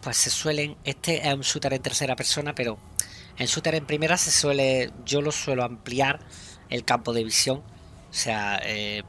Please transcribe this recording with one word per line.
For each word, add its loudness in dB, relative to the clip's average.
pues 0
se 4
suelen, 0
este 0
es 4
un -2
shooter 0
en 0
tercera 0
persona, -2
pero -2
en 0
shooter 2
en 0
primera 2
se 2
suele, 4
yo 2
lo 0
suelo 0
ampliar -2
el -4
campo 2
de 2
visión, 2
o -18
sea, 0
eh, -2